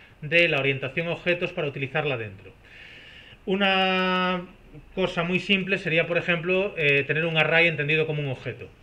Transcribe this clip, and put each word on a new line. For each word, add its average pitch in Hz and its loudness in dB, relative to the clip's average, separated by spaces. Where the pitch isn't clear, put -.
de 165 4
la 143 0
orientación 135 -2
a 170 -2
objetos 175 -2
para 156 -4
utilizarla 143 -2
dentro. 107 -12
Una 185 2
cosa 180 -2
muy 180 0
simple 190 0
sería, 165 0
por 170 0
ejemplo, 180 0
eh, 143 2
tener 156 0
un 160 -2
array 160 4
entendido 156 0
como 147 -4
un 139 -4
objeto. 120 -8